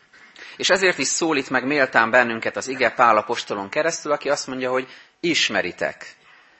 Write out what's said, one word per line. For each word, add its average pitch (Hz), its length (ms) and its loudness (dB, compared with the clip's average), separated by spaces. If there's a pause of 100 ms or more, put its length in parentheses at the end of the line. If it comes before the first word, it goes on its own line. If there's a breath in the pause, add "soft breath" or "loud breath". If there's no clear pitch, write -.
(580 loud breath)
És - 120 -2
ezért 185 280 2
is 131 100 -2
szólít 156 420 0
meg 127 160 0
méltán 131 440 2
bennünket 113 480 2
az 98 100 -6
ige 127 220 0
Pál 113 280 4
apostolon 104 520 -4
keresztül, 151 420 -2
aki 143 180 -2
azt 143 180 -2
mondja, 127 240 -4
hogy 127 160 -2 (320 loud breath)
ismeritek 92 960 -4 (440 soft breath)